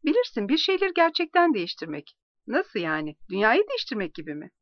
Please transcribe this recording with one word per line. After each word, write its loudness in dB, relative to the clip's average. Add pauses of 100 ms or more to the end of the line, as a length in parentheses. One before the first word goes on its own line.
"Bilirsin, 0
bir 4
şeyleri 0
gerçekten 4
değiştirmek." -6 (320)
"Nasıl -4
yani? -4 (140)
Dünyayı 4
değiştirmek -6
gibi -10
mi?" -12 (100)